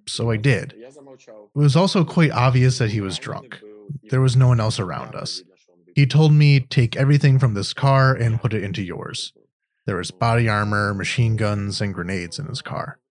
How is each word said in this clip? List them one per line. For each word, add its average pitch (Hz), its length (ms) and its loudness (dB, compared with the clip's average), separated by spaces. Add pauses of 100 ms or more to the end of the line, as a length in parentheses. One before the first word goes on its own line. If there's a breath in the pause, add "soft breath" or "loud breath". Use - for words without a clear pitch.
so 117 240 -4
I 110 60 -2
did. 131 380 -2
It 123 800 -20
was 143 220 4
also 185 280 2
quite 160 280 0
obvious 127 460 2
that 110 120 0
he 107 100 -2
was 92 180 -6
drunk. - 420 -14 (500)
There 131 100 2
was 127 160 4
no 127 120 6
one 120 120 4
else 110 180 -2
around 90 360 -8
us. - 280 -12 (520)
He 143 120 4
told 151 280 4
me, 143 260 6
"Take 127 360 0
everything 139 420 4
from 123 160 2
this 98 180 -6
car 135 420 2
and 113 260 -2
put 107 120 -4
it 110 100 -4
into 104 200 -6
yours." - 500 -12 (540)
There 101 100 -4
was 87 140 -6
body 117 380 0
armor, 104 460 -2
machine 110 420 -2
guns, 104 460 -4
and 101 100 -4
grenades 87 460 -8
in 73 80 -10
his - 160 -12
car. - 360 -12 (120)